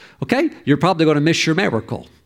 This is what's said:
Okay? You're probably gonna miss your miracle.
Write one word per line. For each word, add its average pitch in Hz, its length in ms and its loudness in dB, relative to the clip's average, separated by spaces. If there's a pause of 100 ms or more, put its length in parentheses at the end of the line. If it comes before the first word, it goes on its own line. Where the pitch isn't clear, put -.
(220)
Okay? 277 280 -2 (140)
You're 139 140 2
probably 165 280 2
gonna 151 140 4
miss 156 260 0
your 160 80 0
miracle. 151 520 -4 (200)